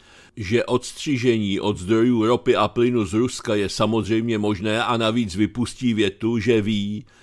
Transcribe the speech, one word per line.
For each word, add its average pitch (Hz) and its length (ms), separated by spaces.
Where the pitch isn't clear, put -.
že 110 280
odstřižení 117 920
od 104 180
zdrojů 113 480
ropy 120 300
a 104 120
plynu 120 380
z 90 80
Ruska 117 420
je 98 140
samozřejmě 113 680
možné, 107 460
a 117 140
navíc 110 380
vypustí 113 580
větu, 110 460
že 110 220
ví, 104 440